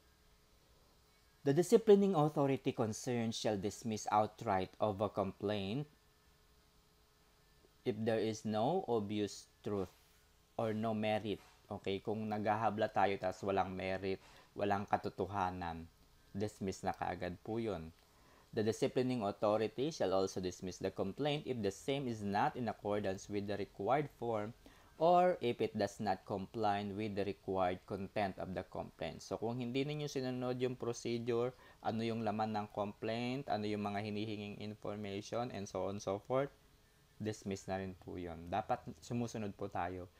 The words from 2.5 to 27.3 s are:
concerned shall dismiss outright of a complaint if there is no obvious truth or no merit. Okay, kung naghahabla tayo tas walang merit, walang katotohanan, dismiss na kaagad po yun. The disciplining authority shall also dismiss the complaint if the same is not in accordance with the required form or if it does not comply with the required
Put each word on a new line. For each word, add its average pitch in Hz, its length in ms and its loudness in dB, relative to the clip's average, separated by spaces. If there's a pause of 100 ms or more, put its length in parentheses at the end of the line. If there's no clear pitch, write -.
concerned 113 600 0
shall 107 240 0
dismiss 104 520 -4
outright 104 680 2
of 104 240 0
a 104 80 2
complaint 101 800 -2 (2000)
if 107 120 0
there 110 240 2
is 110 240 -2
no 113 400 2
obvious 104 640 -2 (120)
truth 101 280 -2 (680)
or 113 160 0
no 110 200 0
merit. 107 480 0 (280)
Okay, 98 320 -4
kung 107 240 -2
naghahabla 107 640 2
tayo 98 320 4
tas 92 240 -2
walang 95 320 2
merit, 95 400 -2 (400)
walang 101 320 0
katotohanan, 90 960 -2 (480)
dismiss 98 480 -4
na 90 120 -2
kaagad 87 520 -4
po 113 160 -2
yun. 82 320 -4 (560)
The 110 160 2
disciplining 127 560 2
authority 110 720 2
shall 95 240 2
also 95 240 2
dismiss 92 400 -4
the 95 80 0
complaint 139 560 -2
if 123 160 -2
the 101 80 2
same 139 400 -2
is 107 160 -4
not 107 320 2
in 123 80 -2
accordance 101 640 -2
with 101 160 0
the 101 160 -2
required 127 560 0
form 113 400 -2 (400)
or 175 420 6
if 120 220 0
it 110 160 0
does - 240 0
not 98 240 0
comply 101 640 0
with 101 240 -4
the 98 100 0
required 95 640 0